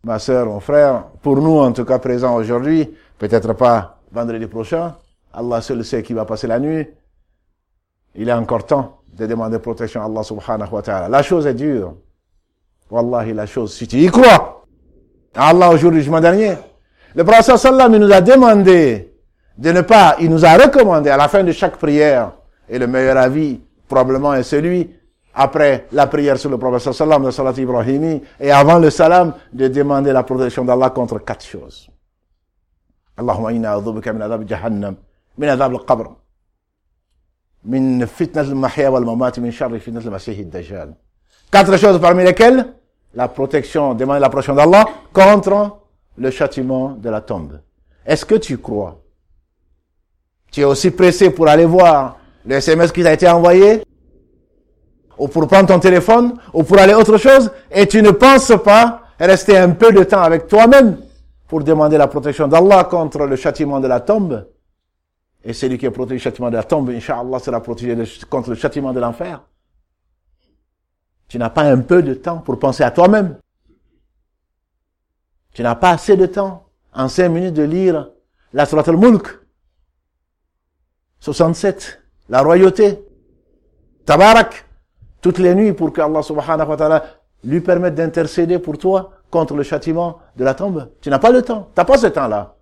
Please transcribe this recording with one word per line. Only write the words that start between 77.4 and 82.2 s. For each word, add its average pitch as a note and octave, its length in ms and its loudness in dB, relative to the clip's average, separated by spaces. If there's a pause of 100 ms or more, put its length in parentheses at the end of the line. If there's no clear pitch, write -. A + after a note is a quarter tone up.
de D3+ 80 -2
lire D#3+ 460 -2 (440)
la D3 120 0
Surat D3+ 220 -2
al-Mulk, G3 520 2 (1800)
soixante-sept, E3+ 800 -6 (300)